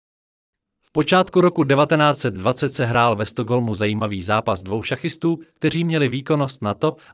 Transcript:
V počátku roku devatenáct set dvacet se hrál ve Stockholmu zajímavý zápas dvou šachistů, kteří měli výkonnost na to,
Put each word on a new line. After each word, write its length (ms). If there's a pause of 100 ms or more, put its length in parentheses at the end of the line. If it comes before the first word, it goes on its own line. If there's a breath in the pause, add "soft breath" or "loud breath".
(800)
V 100
počátku 500
roku 220
devatenáct 560
set 140
dvacet 400
se 120
hrál 300
ve 100
Stockholmu 500
zajímavý 460
zápas 420
dvou 200
šachistů, 560 (140 loud breath)
kteří 300
měli 260
výkonnost 520
na 120
to, 220 (180 loud breath)